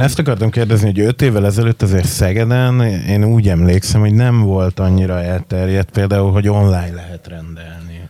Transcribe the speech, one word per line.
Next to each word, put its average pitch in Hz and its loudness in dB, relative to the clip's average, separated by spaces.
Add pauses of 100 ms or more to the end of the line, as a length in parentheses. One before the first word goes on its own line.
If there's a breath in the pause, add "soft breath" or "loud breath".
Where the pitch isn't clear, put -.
Én 131 4
ezt 139 -2
akartam 113 0
kérdezni, 110 2
hogy 98 0
öt 117 0
évvel 104 2
ezelőtt 113 0
azért 95 2
Szegeden, 123 0 (280)
én 104 2
úgy 113 2
emlékszem, 90 2
hogy 104 2
nem 120 2
volt 95 0
annyira 92 0
elterjedt 92 -2
például, 98 0
hogy 101 0
online 95 0
lehet 87 -16
rendelni. 82 -16